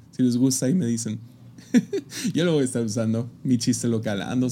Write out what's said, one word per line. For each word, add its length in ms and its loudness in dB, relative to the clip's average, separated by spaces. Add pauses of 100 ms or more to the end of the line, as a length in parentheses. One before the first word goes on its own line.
(120)
Si 100 -2
les 140 4
gusta, 300 2
ahí 80 2
me 120 0
dicen. 320 -4 (540)
<laughs> 640 0
Yo 100 2
lo 80 2
voy 100 4
a 20 2
estar 180 -2
usando, 480 -2 (140)
mi 140 2
chiste 300 0
local. 340 -2
Ando, 300 -2